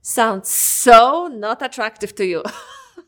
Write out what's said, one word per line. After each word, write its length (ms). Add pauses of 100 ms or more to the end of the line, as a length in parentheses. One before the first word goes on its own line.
sounds 480
so 800
not 340
attractive 540
to 100
you. 220
<laughs> 60 (540)